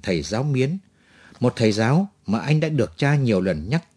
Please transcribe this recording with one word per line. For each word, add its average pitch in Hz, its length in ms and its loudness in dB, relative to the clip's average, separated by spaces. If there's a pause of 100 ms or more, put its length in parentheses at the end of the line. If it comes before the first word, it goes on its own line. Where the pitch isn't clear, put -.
thầy 87 180 -2
giáo 104 220 -4
Miến. 143 340 -2 (600)
Một 120 160 0
thầy 110 160 2
giáo 131 360 2 (180)
mà 107 140 -2
anh 151 200 2
đã 156 100 -2
được 123 280 -2
cha 143 180 2
nhiều 113 260 2
lần 87 280 -2
nhắc 160 140 -2 (140)